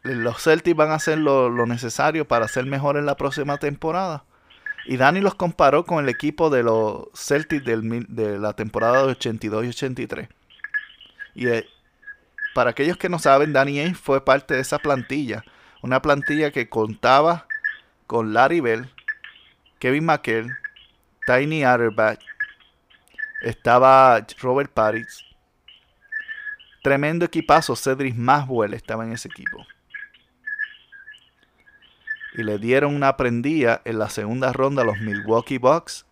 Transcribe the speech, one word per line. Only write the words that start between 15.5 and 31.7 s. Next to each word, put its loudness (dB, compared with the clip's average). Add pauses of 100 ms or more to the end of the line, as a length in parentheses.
Una 0
plantilla 0
que -6
contaba 2 (600)
con -2
Larry 4
Bell, -2 (920)
Kevin 0
McHale, -2 (720)
Tiny 2
Atterbury, 2 (1200)
estaba 6 (140)
Robert -2
Parish. -2 (1600)
Tremendo 0
equipazo, 2
Cedric -4
Maxwell 0
estaba -10
en -10
ese -12
equipo. -14 (2750)